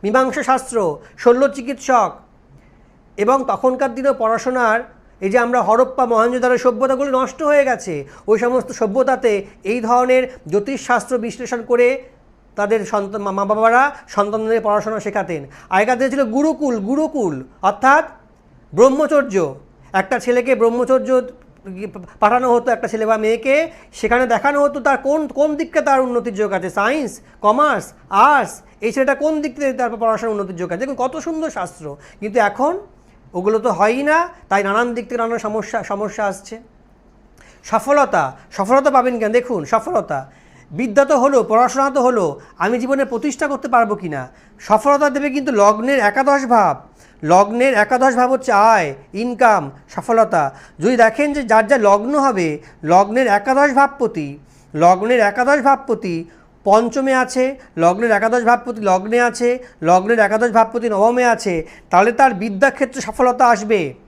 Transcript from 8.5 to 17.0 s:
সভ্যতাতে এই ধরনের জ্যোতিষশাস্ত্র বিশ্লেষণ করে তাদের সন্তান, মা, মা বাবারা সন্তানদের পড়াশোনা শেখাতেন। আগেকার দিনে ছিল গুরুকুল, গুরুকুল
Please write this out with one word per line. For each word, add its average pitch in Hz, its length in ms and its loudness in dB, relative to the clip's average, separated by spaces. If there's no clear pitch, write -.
সভ্যতাতে 226 760 0
এই 233 180 -4
ধরনের 254 420 2
জ্যোতিষশাস্ত্র 226 720 -2
বিশ্লেষণ 233 460 -8
করে 240 240 2
তাদের 208 300 -2
সন্তান, 202 360 -6
মা, 202 100 -6
মা 196 140 -4
বাবারা 226 460 2
সন্তানদের 220 540 -2
পড়াশোনা 208 380 -2
শেখাতেন। 196 420 -6
আগেকার 214 280 2
দিনে 262 120 0
ছিল 269 140 0
গুরুকুল, 269 560 -2
গুরুকুল 226 640 -4